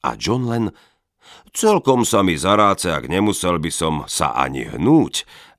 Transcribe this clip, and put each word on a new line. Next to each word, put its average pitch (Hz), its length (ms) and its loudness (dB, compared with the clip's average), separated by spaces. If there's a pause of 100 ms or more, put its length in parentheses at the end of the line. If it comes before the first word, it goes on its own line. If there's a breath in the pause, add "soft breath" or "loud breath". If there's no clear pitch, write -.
A 60 120 -4
John 120 320 -2
len: 117 240 -2 (800 loud breath)
"Celkom 135 560 2
sa 101 160 2
mi 85 160 2
zaráce, 98 480 2
ak 69 240 -4
nemusel 90 480 0
by 78 120 -6
som 80 220 -2 (140)
sa 71 240 -4
ani 65 320 -4
hnúť 107 640 0 (300 loud breath)